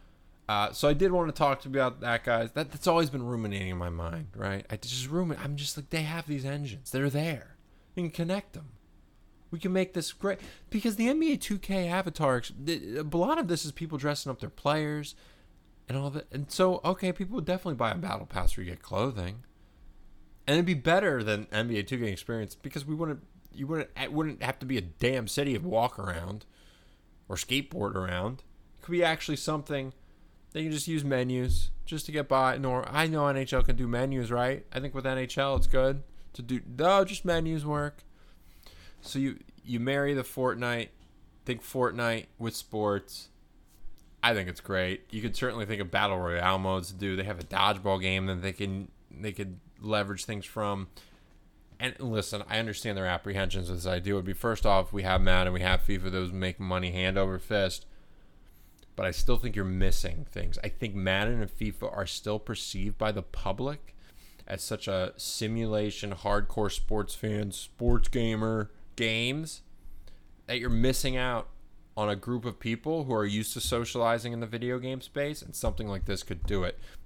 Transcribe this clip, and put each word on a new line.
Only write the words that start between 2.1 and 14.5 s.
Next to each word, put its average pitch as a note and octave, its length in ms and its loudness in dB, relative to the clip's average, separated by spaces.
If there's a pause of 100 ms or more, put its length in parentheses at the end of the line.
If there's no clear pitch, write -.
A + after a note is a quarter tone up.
guys. A#2 300 0
That, C3 180 -4
that's - 160 -2
always E3 220 4
been B2+ 160 -6
ruminating G#2 440 -2
in F2+ 80 -4
my F2 120 -2
mind, E2 440 -6
right? G2+ 360 -4
I A2 80 -8
just B2+ 340 -8
rumin-, E3+ 320 -2
I'm C#3+ 140 -6
just C#3+ 180 -6
like, C#3+ 140 -12
they D#3+ 140 0
have D#3+ 220 -6
these C#3 200 -4
engines. C#3 460 -6
They're C#3 180 2
there. D3 480 -4 (380)
You F3+ 80 -2
can D#3+ 80 -4
connect F3+ 420 -4
them. D#3 160 -16 (800)
We E3+ 80 -6
can F#3 140 0
make F#3 200 2
this E3 200 -4
great. G3 260 -4 (300)
Because A3 260 0
the A3+ 140 2
N D4+ 100 2
B D#4+ 140 2
A - 40 0
two G#3 200 -4
K F#3 320 -2
avatar, D#3+ 480 0
ex-, - 200 -6
the, C3+ 420 -4
a D#3 180 -2
lot C4+ 220 4
of G#3 100 -2
this E3 160 0
is D3 80 -8
people D#3 240 -6
dressing C#3+ 320 -2
up B2+ 100 -6
their - 100 -8
players D3+ 640 -2 (720)